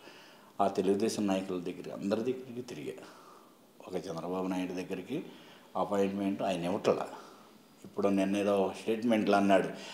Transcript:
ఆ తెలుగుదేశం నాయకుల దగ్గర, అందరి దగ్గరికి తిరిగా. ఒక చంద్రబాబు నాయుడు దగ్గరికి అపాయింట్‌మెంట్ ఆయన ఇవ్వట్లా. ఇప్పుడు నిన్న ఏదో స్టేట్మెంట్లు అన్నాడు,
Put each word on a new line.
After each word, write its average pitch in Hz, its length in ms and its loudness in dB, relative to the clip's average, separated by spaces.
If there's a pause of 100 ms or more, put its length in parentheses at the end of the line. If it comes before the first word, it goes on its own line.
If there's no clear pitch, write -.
(600)
ఆ 98 80 4
తెలుగుదేశం 101 580 2
నాయకుల 95 320 0
దగ్గర, 90 440 -8
అందరి 104 180 0
దగ్గరికి 123 420 -4
తిరిగా. 143 300 -10 (960)
ఒక 92 60 -6
చంద్రబాబు 90 520 -4
నాయుడు 92 260 -2
దగ్గరికి 90 500 -6 (540)
అపాయింట్‌మెంట్ 98 640 2
ఆయన 92 220 0
ఇవ్వట్లా. - 420 2 (800)
ఇప్పుడు 101 240 0
నిన్న 98 280 2
ఏదో 98 360 2 (100)
స్టేట్మెంట్లు 107 540 4
అన్నాడు, 98 320 6 (260)